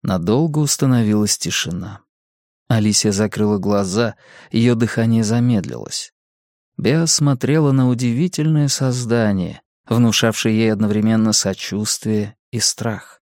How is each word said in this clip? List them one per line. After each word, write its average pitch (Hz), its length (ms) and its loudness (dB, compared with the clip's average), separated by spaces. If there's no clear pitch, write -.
Надолго 117 560 0
установилась 117 800 0
тишина. - 680 -8
Алисия 107 440 2
закрыла 104 460 0
глаза, 101 580 -2
её 120 240 4
дыхание 113 480 0
замедлилось. 107 920 -2
Беа 156 300 2
смотрела 143 680 2
на 131 160 4
удивительное 147 800 0
создание, 117 920 -2
внушавшее 113 680 2
ей 110 160 2
одновременно 107 600 0
сочувствие 104 1040 -4
и 120 80 -8
страх. - 720 -6